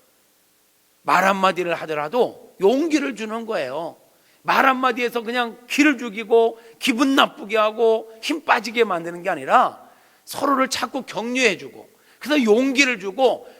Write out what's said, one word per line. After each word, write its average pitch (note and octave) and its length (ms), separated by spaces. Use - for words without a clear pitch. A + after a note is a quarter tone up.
말 E3+ 240
한마디를 F#3+ 500
하더라도 D#3 880
용기를 C#4 540
주는 A3 300
거예요. D#3 520
말 F#3+ 220
한마디에서 B3 560
그냥 A#3 360
기를 C#4+ 280
죽이고 A3+ 600
기분 C4+ 360
나쁘게 A3+ 420
하고 A3 540
힘 D4 240
빠지게 A#3 380
만드는 F3 400
게 F#3+ 60
아니라 D#3+ 600
서로를 C4 440
자꾸 B3+ 340
격려해주고, F#3+ 840
그래서 C#4 240
용기를 B3 560
주고 G3 480